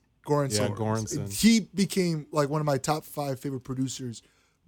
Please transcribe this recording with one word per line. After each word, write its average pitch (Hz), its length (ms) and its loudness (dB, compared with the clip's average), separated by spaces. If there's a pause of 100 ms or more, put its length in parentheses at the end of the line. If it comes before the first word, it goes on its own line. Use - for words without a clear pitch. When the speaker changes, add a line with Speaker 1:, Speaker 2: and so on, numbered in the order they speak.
(260)
Speaker 1:
Göransson. 131 440 2
Speaker 2:
Yeah, 104 60 -4
Göransson. 107 580 -2
Speaker 1:
He 220 280 6
became, 170 720 -2
like, 147 180 2
one 151 120 0
of 147 40 -2
my 143 120 2
top 156 280 -2
five 139 340 -6
favorite 135 240 -8
producers 127 580 -6 (460)